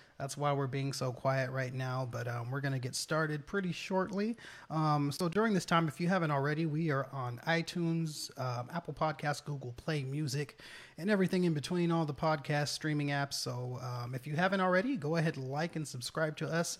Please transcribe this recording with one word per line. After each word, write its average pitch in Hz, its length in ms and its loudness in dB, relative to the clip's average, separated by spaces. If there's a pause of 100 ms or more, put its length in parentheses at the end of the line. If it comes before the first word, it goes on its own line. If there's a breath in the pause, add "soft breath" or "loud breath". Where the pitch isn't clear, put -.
(200 loud breath)
That's 139 180 -6
why 143 160 2
we're 139 140 0
being 135 260 -2
so 131 180 -2
quiet 135 400 2
right 131 220 -2
now, 131 360 -2
but, 117 200 -4
um, 120 200 -4
we're 135 120 -2
gonna 135 180 0
get 131 160 -4
started 151 500 0
pretty 185 280 -2
shortly. 196 640 0 (320 loud breath)
Um, 151 420 4
so 180 160 0
during 208 260 2
this 180 120 2
time, 165 240 4
if - 100 -12
you 175 80 0
haven't 170 240 4
already, 147 340 2
we 156 260 0
are 135 200 2
on 123 340 -6
iTunes, 165 840 0 (100)
um, 123 340 -2
Apple 165 200 -6
Podcasts, 151 500 -2
Google 135 300 -6
Play 151 300 -2
Music, 143 560 -2 (380 loud breath)
and 170 120 -2
everything 185 360 4
in 170 80 6
between, 170 380 0
all 165 140 4
the 147 80 -2
podcast 147 560 2
streaming 147 380 0
apps. 143 260 0
So, 123 480 -4
um, 123 320 -6
if 135 140 -6
you 151 80 -2
haven't 185 260 4
already, 185 340 4
go 151 200 0
ahead, 160 220 2
like, 143 380 -2
and 156 120 -4
subscribe 156 500 -2
to 151 100 -2
us. 165 320 0